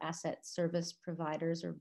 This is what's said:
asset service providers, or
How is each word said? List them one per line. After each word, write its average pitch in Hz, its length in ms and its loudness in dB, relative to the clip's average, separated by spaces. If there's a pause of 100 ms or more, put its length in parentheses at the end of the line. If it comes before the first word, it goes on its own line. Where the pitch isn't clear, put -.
asset 160 440 -2
service 170 460 2
providers, 165 680 0
or 170 180 -4